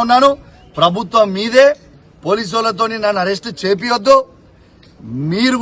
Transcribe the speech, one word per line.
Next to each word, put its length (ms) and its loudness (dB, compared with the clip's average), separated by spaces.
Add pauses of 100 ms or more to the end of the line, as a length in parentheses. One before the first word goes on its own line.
ఉన్నాను. 260 4 (480)
ప్రభుత్వం 480 0 (100)
మీదే, 300 4 (580)
పోలీసు 320 -4
వాళ్ళతోని 460 -2
నన్ను 200 -2
అరెస్ట్ 240 -6 (140)
చేపియొద్దు, 560 0 (1160)
మీరు 300 0